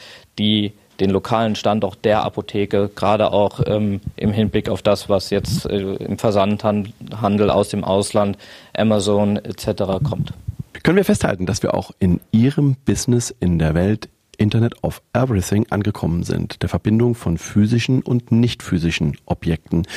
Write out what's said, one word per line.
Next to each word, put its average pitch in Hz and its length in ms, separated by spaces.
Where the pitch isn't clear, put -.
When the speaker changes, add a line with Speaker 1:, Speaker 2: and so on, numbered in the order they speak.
Speaker 1:
die, 104 340
den 98 120
lokalen 107 460
Standort 104 480
der 107 180
Apotheke, 101 720
gerade 104 340
auch, 101 360
ähm, 104 340
im 104 160
Hinblick 107 380
auf 95 100
das, - 300
was 98 180
jetzt, - 380
äh, 98 300
im - 200
Versandhandel 104 1300
aus 101 180
dem 98 160
Ausland, 101 540
Amazon 104 600
et - 240
cetera 95 380
kommt. - 340
Speaker 2:
Können 170 140
wir 196 80
festhalten, 101 400
dass 98 180
wir - 120
auch 90 240
in 90 200
Ihrem 135 440
Business 120 420
in 87 180
der 78 160
Welt 98 340
Internet 113 440
of - 200
Everything 113 560
angekommen 87 540
sind, - 400
der - 80
Verbindung 117 440
von 85 220
physischen 117 640
und - 320
nicht 117 300
physischen 82 640
Objekten, 85 600